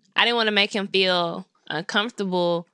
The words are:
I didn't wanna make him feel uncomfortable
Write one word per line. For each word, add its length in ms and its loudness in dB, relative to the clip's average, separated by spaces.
I 100 4
didn't 120 2
wanna 160 2
make 200 0
him 160 -4
feel 580 0
uncomfortable 1040 -2